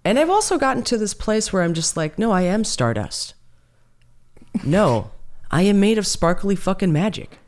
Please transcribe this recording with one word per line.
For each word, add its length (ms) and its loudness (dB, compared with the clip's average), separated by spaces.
And 140 2
I've 120 2
also 280 2
gotten 260 0
to 140 0
this 160 -4
place 380 -2
where 100 2
I'm 120 0
just 220 -4
like, 220 -4
"No, 120 0
I 120 2
am 200 2
stardust. 720 -4
No, 480 2
I 120 2
am 180 4
made 180 4
of 80 -2
sparkly 500 0
fucking 360 0
magic. 560 -2